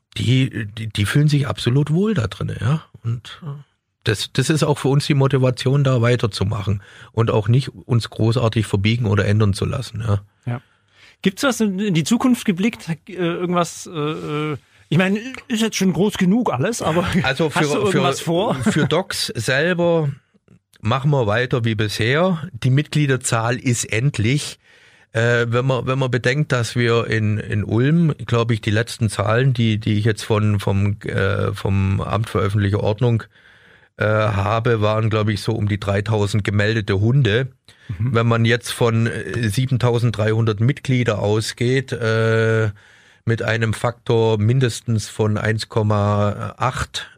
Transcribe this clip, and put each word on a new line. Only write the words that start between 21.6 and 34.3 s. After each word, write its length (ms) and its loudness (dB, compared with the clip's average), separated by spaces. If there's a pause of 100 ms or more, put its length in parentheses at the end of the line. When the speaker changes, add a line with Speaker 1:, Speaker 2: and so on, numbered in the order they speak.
Speaker 1:
wie 80 0
bisher. 800 0
Die 180 -2
Mitgliederzahl 880 0
ist 260 -2
endlich. 760 -2 (540)
Äh, 380 2
wenn 160 0
man, 200 0
wenn 120 -2
man 120 0
bedenkt, 420 0
dass 220 -2
wir 340 2
in, 300 0
in 260 -4
Ulm, 500 2 (120)
glaub 240 0
ich, 120 0
die 80 -2
letzten 400 0
Zahlen, 420 2
die, 260 2
die 200 0
ich 80 0
jetzt 160 0
von, 360 2
vom, 440 0
äh, 500 -2
vom 480 0
Amt 300 -4
für 80 -2
öffentliche 440 0
Ordnung, 420 0 (760)
äh, 80 -2
habe, 760 0